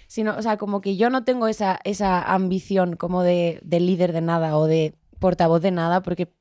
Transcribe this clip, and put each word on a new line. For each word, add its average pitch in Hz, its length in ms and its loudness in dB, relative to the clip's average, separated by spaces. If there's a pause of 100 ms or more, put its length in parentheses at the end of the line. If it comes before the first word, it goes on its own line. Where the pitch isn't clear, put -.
sino, 214 300 -4
o 220 60 -6
sea, 214 140 -2
como 202 240 -4
que 196 160 -4
yo 233 140 2
no 254 140 -2
tengo 247 240 0
esa, 208 340 -2
esa 190 400 0 (100)
ambición 185 640 0
como 180 300 -2
de, 175 400 2
de 170 160 0
líder 180 320 2
de 165 80 -2
nada 165 360 0
o 156 120 2
de 160 260 0 (240)
portavoz 170 440 2
de 190 100 2
nada, 170 280 0
porque 175 400 -6